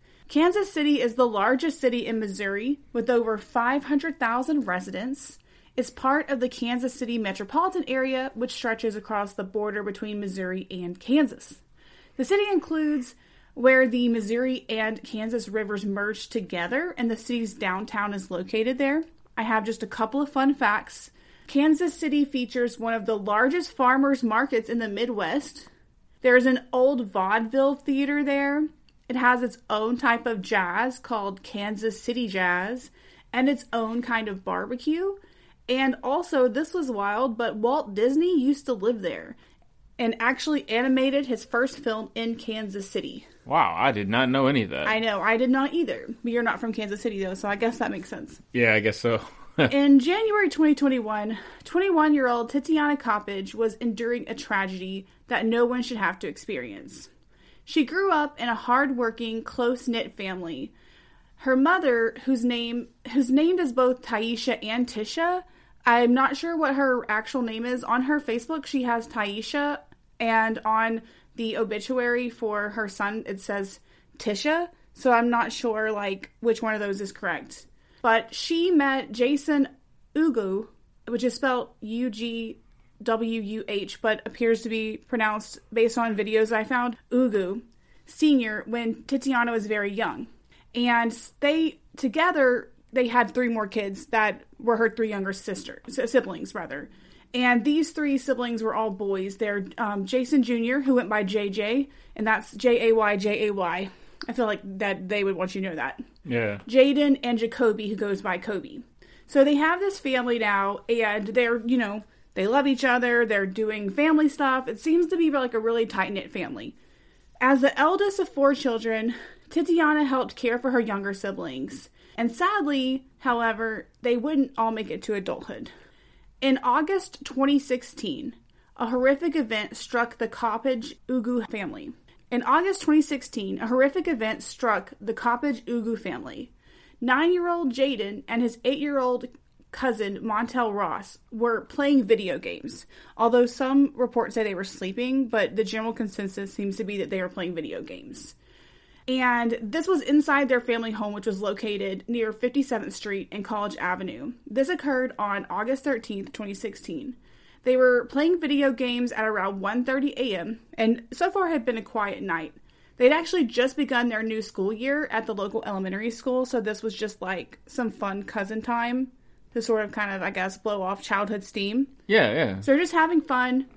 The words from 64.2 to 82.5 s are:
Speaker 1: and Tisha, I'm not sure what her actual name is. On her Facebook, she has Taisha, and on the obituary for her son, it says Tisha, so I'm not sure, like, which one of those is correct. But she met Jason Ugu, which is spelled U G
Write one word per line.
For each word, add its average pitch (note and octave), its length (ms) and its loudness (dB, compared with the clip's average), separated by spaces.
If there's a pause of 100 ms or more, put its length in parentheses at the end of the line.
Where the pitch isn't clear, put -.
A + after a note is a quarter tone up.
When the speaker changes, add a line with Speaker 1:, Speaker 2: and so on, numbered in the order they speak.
Speaker 1:
and A#3+ 240 0
Tisha, E4 560 -2 (420)
I'm A#3+ 280 6
not C4+ 220 2
sure E4+ 200 -4
what D4 200 2
her C4 340 0
actual A3 320 -2
name A3+ 240 -4
is. B3 180 -4
On B3+ 200 2
her D4 160 2
Facebook, C#4 460 -4
she C4+ 180 -2
has A#3 240 -2
Taisha, A3+ 720 -4 (400)
and A3+ 460 2
on A3+ 360 0 (360)
the A3 200 -4
obituary A#3+ 720 -2
for G#3 420 -4
her G#3 180 -4
son, G#3 360 -4
it G3 140 -8
says G3 400 -6 (380)
Tisha, D4+ 500 -2 (260)
so - 180 2
I'm A#3+ 180 6
not A#3 240 0
sure, A3 380 -2
like, G3+ 400 -6 (100)
which A3+ 200 2
one A3 120 -2
of G#3+ 60 -2
those G3+ 200 -4
is G3 120 -8
correct. - 560 -8 (340)
But A3+ 340 4
she E4+ 360 0
met C#4 400 2
Jason C#4 580 2 (460)
Ugu, A3 520 0 (400)
which A#3 160 -4
is B3 120 2
spelled B3 340 0 (120)
U A#3 280 -4
G A3+ 500 -8 (440)